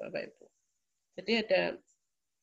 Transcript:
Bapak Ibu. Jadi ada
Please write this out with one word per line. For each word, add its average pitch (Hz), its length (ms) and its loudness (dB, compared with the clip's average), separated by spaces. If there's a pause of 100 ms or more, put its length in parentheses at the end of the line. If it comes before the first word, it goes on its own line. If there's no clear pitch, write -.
Bapak - 320 -8
Ibu. - 120 -20 (760)
Jadi 196 120 -2 (120)
ada 185 180 4 (800)